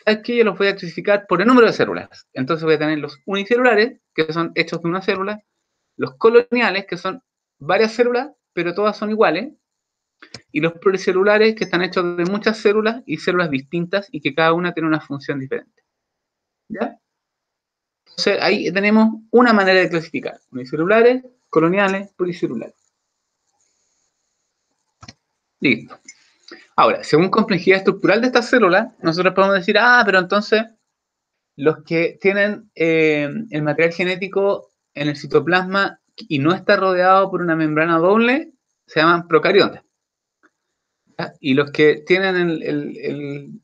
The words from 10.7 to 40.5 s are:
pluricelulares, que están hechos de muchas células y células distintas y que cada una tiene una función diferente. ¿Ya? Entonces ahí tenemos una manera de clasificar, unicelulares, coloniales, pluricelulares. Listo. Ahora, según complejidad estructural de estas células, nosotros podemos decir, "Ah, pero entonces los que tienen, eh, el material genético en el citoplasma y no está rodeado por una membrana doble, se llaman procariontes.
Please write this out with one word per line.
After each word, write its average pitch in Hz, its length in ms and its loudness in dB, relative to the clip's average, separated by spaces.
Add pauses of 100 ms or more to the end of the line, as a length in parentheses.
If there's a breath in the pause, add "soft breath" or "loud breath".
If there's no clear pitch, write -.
pluricelulares, 202 800 0
que 220 100 -6
están 180 180 -2
hechos 175 340 -4
de 175 80 -2
muchas 208 340 -2
células 214 460 0
y 156 140 -6
células 180 320 -2
distintas 170 600 -6
y 151 120 -12
que 139 120 -4
cada 160 200 2
una 175 180 -4
tiene 165 160 -4
una 156 120 -2
función 143 380 -10
diferente. - 440 -12 (880)
¿Ya? - 300 -10 (1080)
Entonces - 340 -2
ahí 170 320 -2
tenemos 208 360 2 (220)
una 240 220 4
manera 190 280 4
de 180 100 0
clasificar, 156 500 -8 (100)
unicelulares, 202 720 0 (280)
coloniales, 196 640 0
pluricelulares. 175 600 -6 (2750)
Listo. - 380 -2 (800 loud breath)
Ahora, 107 260 2
según 170 260 2
complejidad 190 480 0
estructural 190 420 0
de 247 80 0
estas 240 200 -2
células, 214 400 2 (140)
nosotros 180 320 0
podemos 196 220 2
decir, 196 220 0
"Ah, 240 260 4
pero 190 140 2
entonces 202 440 0 (920)
los 151 280 0
que 165 360 -2
tienen, 202 540 -2
eh, 156 560 0 (200)
el 151 120 -4
material 156 320 0
genético 185 760 -4 (240)
en 147 160 -4
el 143 80 -6
citoplasma 180 840 -2 (140)
y - 240 -6
no 147 140 2
está 190 240 0
rodeado 190 540 2
por 180 100 -4
una 170 160 -2
membrana 160 400 0
doble, 226 560 2 (340)
se - 140 -2
llaman 170 260 2
procariontes. 165 540 2 (1400)